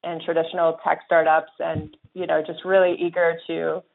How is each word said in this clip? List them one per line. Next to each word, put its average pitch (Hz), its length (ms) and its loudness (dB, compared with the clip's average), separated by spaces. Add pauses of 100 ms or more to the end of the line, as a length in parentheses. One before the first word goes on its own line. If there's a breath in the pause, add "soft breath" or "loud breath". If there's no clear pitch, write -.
in 170 200 -8
traditional 165 600 0
tech 160 220 0
startups 160 540 2
and, 156 380 -6 (160)
you 180 140 -8
know, 156 180 0
just 165 180 -12
really 185 360 4
eager 170 480 0
to 165 360 -4 (120)